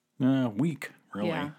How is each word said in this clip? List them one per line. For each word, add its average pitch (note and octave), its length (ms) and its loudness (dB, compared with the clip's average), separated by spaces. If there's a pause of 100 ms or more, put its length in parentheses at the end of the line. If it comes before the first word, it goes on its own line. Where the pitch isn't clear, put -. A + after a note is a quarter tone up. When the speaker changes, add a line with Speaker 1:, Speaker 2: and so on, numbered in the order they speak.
(240)
Speaker 1:
uh, C3 320 2
week, C#3+ 360 -2 (240)
really. F3 140 0
Speaker 2:
Yeah. D3+ 300 -2